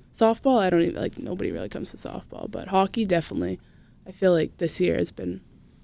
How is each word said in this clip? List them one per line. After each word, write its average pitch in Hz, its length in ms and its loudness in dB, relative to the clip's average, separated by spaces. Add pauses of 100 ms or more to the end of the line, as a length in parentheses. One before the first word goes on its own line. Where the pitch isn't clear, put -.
(120)
Softball, 233 460 4
I 185 120 4
don't 170 120 4
even, - 180 -2
like, - 180 -4
nobody - 320 -4
really 85 200 -6
comes - 220 -10
to - 40 -16
softball, - 540 -12
but - 180 -8
hockey, 196 360 2
definitely. 180 540 -2 (480)
I 190 60 -16
feel 185 200 4
like 160 260 2
this 165 220 0
year 175 160 2
has 175 140 -2
been, 185 300 -8 (440)